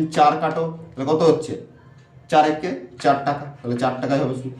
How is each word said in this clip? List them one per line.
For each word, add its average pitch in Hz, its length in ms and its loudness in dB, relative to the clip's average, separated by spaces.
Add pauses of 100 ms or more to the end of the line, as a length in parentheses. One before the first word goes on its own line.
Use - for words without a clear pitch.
(140)
চার 151 260 6
কাটো, 165 220 -2 (260)
তাহলে 135 220 -8
কত 160 180 2
হচ্ছে? - 240 0 (760)
চার 151 200 6
একে 180 180 -4 (340)
চার 139 140 4 (100)
টাকা, 139 180 -4 (140)
তাহলে 120 240 -4
চার 131 180 0
টাকাই 139 220 0
হবে 123 180 -4
সুদ। - 180 -10